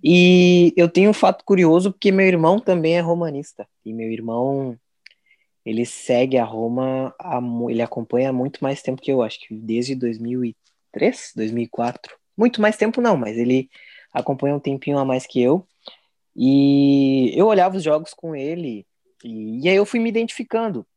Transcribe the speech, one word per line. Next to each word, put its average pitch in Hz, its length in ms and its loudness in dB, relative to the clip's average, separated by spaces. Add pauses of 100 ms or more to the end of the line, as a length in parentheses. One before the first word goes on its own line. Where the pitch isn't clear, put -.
E 180 720 6
eu 175 120 4
tenho 190 220 4
um 208 40 2
fato 190 300 0
curioso, 180 460 4
porque 196 220 0
meu 190 140 4
irmão 180 340 2
também 170 360 0
é 175 40 0
romanista. 165 680 -6 (180)
E 110 80 -12
meu 113 200 -8
irmão, 120 680 -4 (840)
ele 113 220 -4
segue 131 520 -2
a 117 60 0
Roma, 123 720 -6
há 147 220 -6
mu-, 120 300 -6
ele 117 120 -2
acompanha 120 460 -4
há 135 40 -4
muito 131 300 -6
mais 139 200 -6
tempo 131 200 -8
que - 80 -6
eu, 131 120 0
acho - 180 -6
que - 140 -16
desde 113 400 -4
dois 120 240 -6
mil 123 260 -6
e 113 100 -6 (380)
três, 208 420 -4
dois 110 160 -6
mil 117 140 -4
e 113 40 -12
quatro. - 460 -8 (220)
Muito 233 240 0
mais 214 160 2
tempo 226 240 -2
não, 233 160 2
mas 113 220 -6
ele 127 300 0 (440)
acompanha 139 420 -2
um 143 60 -4
tempinho 139 380 -4
a 135 80 0
mais 127 200 -4
que 127 160 -2
eu. 147 240 2 (680)
E 139 1000 4
eu 185 100 4
olhava 190 300 2
os 190 60 -6
jogos 156 300 -2
com 160 220 -12
ele, 139 500 -8 (380)
e, 113 420 -10
e 175 40 2
aí 190 80 4
eu 202 100 2
fui 233 140 -2
me 226 80 0
identificando. 226 760 -4 (120)